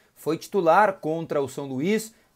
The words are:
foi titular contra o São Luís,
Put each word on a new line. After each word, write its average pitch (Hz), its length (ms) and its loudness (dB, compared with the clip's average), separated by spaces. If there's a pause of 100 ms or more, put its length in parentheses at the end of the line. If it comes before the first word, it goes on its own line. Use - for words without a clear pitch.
(140)
foi 156 220 -4
titular 190 580 4
contra 156 460 -4
o 139 80 -2
São 143 160 -10
Luís, 160 480 -2 (240)